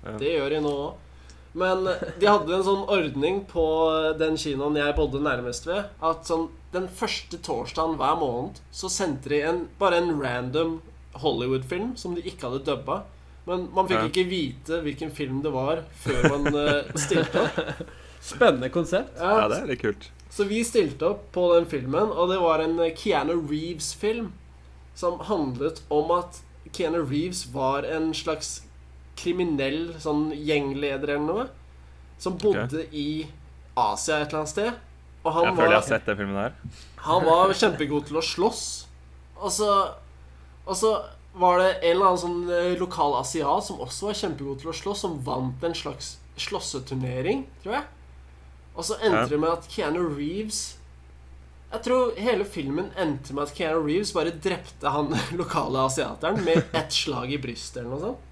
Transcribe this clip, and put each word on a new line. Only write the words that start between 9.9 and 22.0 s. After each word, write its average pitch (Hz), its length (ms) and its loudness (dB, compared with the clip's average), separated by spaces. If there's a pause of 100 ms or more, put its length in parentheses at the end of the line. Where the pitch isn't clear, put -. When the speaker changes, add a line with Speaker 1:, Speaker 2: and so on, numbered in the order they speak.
Speaker 2:
en 170 220 2
random 135 640 -2 (340)
Hollywood-film 131 840 -2
som 175 180 -6
de 170 80 -4
ikke 139 260 -8
hadde 135 160 -4
dubba. 147 380 -2 (440)
Men 180 260 -4
man 190 140 2
fikk 113 100 2
Speaker 1:
Ja. 110 120 2
Speaker 2:
ikke 185 200 2
vite 165 540 -2
hvilken 147 280 -4
film 135 300 -4
det 151 100 -2
var 135 280 0 (240)
før 139 260 4
man, 143 260 2
eh, 147 280 2 (120)
stilte 160 460 2
opp. 185 440 -2 (120)
Speaker 3:
<laughs> - 240 -20
Spennende 135 500 4
konsept. 180 460 -2
Speaker 2:
Ja. 190 240 4
Speaker 1:
Ja, 107 60 4
det 135 160 0
er 226 40 -6
litt 127 140 -2
kult. - 280 -2 (200)
Speaker 2:
Så 202 180 0
vi 220 160 0
stilte 170 460 2
opp - 240 -6
på 175 220 6
den 170 100 6
filmen, 151 500 0